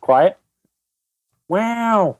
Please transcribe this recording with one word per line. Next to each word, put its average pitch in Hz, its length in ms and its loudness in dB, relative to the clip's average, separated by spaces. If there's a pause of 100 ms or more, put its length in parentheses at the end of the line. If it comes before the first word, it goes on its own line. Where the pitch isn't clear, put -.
Quiet. 143 380 2 (1080)
Wow. 220 720 -2